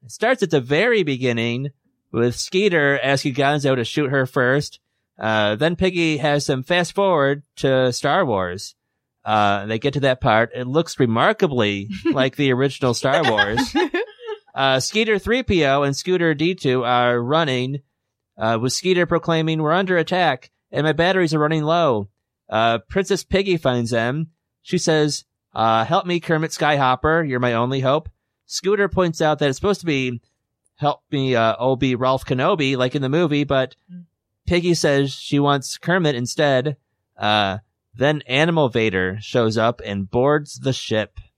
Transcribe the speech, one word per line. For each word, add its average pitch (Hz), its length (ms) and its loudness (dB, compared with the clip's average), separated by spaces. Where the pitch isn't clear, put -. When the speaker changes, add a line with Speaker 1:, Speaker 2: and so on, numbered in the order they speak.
Speaker 1:
It 127 80 -20
starts 247 300 0
at 175 80 -2
the 147 100 2
very 185 420 0
beginning 123 680 -2
with 117 260 0
Skeeter 170 680 2
asking 139 320 0
Gonzo 139 420 2
to 120 80 -2
shoot 139 260 -2
her 135 160 0
first. 135 520 0
Uh, 107 380 0
then 156 200 0
Piggy 175 420 0
has 147 280 0
them 131 160 0
fast 175 320 -2
forward 147 480 2
to 131 360 2
Star 156 320 0
Wars. 95 500 -4
Uh, 104 420 0
they 110 120 -4
get 139 160 -2
to 143 60 -2
that 131 200 0
part. 117 340 2
It 123 120 -6
looks 151 320 -2
remarkably 120 920 2
Speaker 2:
<laughs> 320 120 -2
Speaker 1:
like 135 240 0
the 139 160 2
original 131 420 0
Star 139 340 0
Wars. - 300 0
Speaker 2:
<laughs> 370 40 2
Speaker 1:
Uh, 135 260 2
Skeeter 214 380 0
three 233 240 -2
P 175 220 2
O 139 180 2
and 139 140 0
Scooter 170 380 0
D 160 200 0
two 127 300 0
are 123 340 2
running, 135 600 -2
uh, 113 240 0
with 127 140 -2
Skeeter 180 320 0
proclaiming, 160 560 0
"We're 151 100 0
under 185 240 0
attack, 165 540 0
and 147 140 -2
my 156 80 2
batteries 170 400 2
are 160 60 0
running 151 240 0
low." 147 480 0
Uh, 113 300 2
Princess 190 340 -2
Piggy 190 320 0
finds 123 360 -2
them. 127 340 -2
She - 160 -4
says, 151 480 0
uh, 113 320 2
"Help 180 180 0
me, 175 160 -2
Kermit 160 300 -2
Skyhopper. 151 760 0
You're 127 140 -2
my 123 140 0
only 127 260 0
hope." 139 300 0
Scooter 202 460 -2
points 170 320 -2
out 151 160 0
that 147 100 0
it's 135 80 -2
supposed 202 240 -2
to 170 60 -8
be, 127 340 -2
"Help 147 240 -2
me, 135 240 0
uh, 113 240 2
Obi 127 360 0
Ralph 127 320 0
Kenobi," 139 500 0
like 127 180 0
in 147 60 -2
the 131 80 -2
movie, 147 360 0
but 135 300 -2
Speaker 3:
Mm. 175 140 -18
Speaker 1:
Piggy 175 280 2
says 139 400 0
she - 240 -2
wants 143 400 0
Kermit 170 360 0
instead. 135 640 0
Uh, 104 400 0
then 139 320 0
Animal 151 420 2
Vader 95 540 0
shows 110 340 0
up 113 260 0
and 98 280 -6
boards 143 500 0
the 131 140 -2
ship. - 440 -6